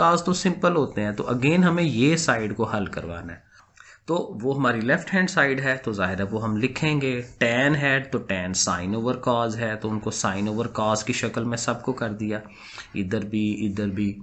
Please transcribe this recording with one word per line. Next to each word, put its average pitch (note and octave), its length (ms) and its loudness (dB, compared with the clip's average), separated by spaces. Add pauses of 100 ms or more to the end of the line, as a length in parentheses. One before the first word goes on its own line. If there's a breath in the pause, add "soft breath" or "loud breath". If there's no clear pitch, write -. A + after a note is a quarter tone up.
cos E3+ 240 4
तो F3+ 100 2
सिंपल F3 400 2
होते B2 260 0
हैं, G#2 140 -2
तो - 80 -4 (100)
again D3+ 320 4
हमें E3+ 180 4
ये C#3 360 4
साइड A2 360 0
को A2+ 100 0
हल G2+ 240 -2
करवाना E2+ 440 -8
है। - 180 -20 (560 loud breath)
तो E3 80 0 (260)
वो C3+ 120 2
हमारी B2 280 2
लेफ्ट D3+ 300 0
हैंड F#3 180 2
साइड C#3 300 2
है, C3+ 180 0
तो A#2 160 -4
जाहिर F#2+ 280 0
है G2 60 0
वो A2 120 -2
हम A2 180 -2
लिखेंगे। C3+ 540 0 (280)
टैन B2+ 360 4
है C#3 280 2
तो B2 180 -2
टैन F#2 340 -2
sine F#2 420 0
over A#2+ 160 0 (140)
cos A#2 300 2
है, A2 180 -2
तो A2 140 -4
उनको G#2+ 220 -4
sine G#2 380 -2
over A2+ 180 -2 (120)
cos G#2+ 240 2
की A#2+ 100 -2
शक्ल A#2 300 -2
में A#2 140 -2
सबको A#2+ 360 -2
कर A#2+ 220 -4
दिया, G#2+ 260 -4 (540 loud breath)
इधर G2+ 300 -2
भी, G#2+ 220 0 (180)
इधर G#2 240 -2
भी, G2+ 220 0 (120)